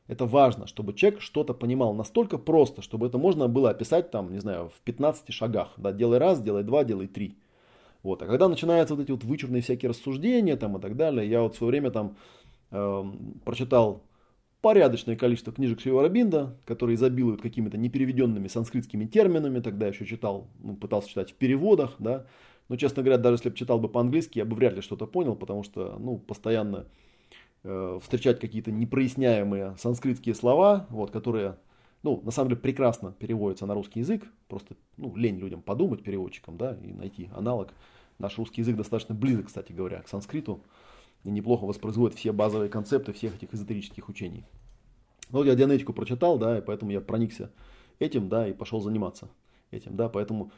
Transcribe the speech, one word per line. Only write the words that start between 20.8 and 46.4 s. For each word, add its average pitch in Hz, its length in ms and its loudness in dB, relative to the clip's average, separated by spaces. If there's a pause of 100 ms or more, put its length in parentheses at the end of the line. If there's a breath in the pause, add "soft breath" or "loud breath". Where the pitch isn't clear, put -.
читать - 220 -6
в - 40 -20
переводах, 139 640 4
да. 123 260 -4 (420 soft breath)
Но, 123 80 -4
честно 135 280 0
говоря, 127 140 6
даже 120 180 6
если 120 140 -2
бы 120 60 -4
читал 120 240 0
бы 113 80 0
по-английски, 123 520 0
я 107 60 0
бы 113 100 -4
вряд 113 180 4
ли 95 80 -6
что-то 110 260 -8
понял, 151 280 0
потому 101 280 -6
что, 98 360 -8
ну, 120 180 -6
постоянно, 104 680 -4 (800 soft breath)
э, 92 380 -8
встречать 123 380 0
какие-то 110 320 -8
непроясняемые 113 1080 0
санскритские 120 580 -2
слова, 190 540 4
вот, 107 220 -6
которые, 104 460 -4 (460 soft breath)
ну, 139 220 -2
на 113 60 -4
самом 131 180 0
деле 123 120 -2
прекрасно 127 560 0
переводятся 104 480 -4
на 101 80 -4
русский 101 260 -6
язык. 202 280 -2 (220)
Просто, - 260 -14 (220)
ну, 117 180 -12
лень 107 220 0
людям 90 240 -10
подумать, 123 420 -2
переводчикам, 95 540 -8
да, 123 260 -8
и 98 80 -14
найти 95 420 -14
аналог. 107 400 -4 (460 soft breath)
Наш 101 180 -8
русский 113 240 -6
язык 117 140 0
достаточно 107 400 -4
близок, 110 320 0
кстати - 240 -14
говоря, 87 300 -8
к - 80 -20
санскриту. 101 500 -8 (640 soft breath)
И 95 80 -8
неплохо 104 340 0
воспроизводит 107 520 -2
все 110 140 -2
базовые 104 380 0
концепты 104 420 -2
всех 101 240 -8
этих - 180 -14
эзотерических 104 540 -10
учений. 87 380 -12 (840)
Ну, 131 100 0
вот 143 80 4
я 127 80 8
Дианетику 135 380 4
прочитал, 123 440 2
да, 113 220 0